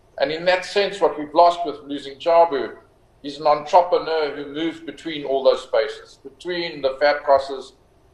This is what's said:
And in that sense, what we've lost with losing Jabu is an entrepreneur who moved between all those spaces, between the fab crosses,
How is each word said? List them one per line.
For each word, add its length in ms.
And 100
in 140
that 220
sense, 340
what 180
we've 160
lost 300
with 200
losing 340
Jabu 580
is 160
an 80
entrepreneur 880
who 160
moved 320
between 400
all 180
those 200
spaces, 600
between 600
the 180
fab 220
crosses, 500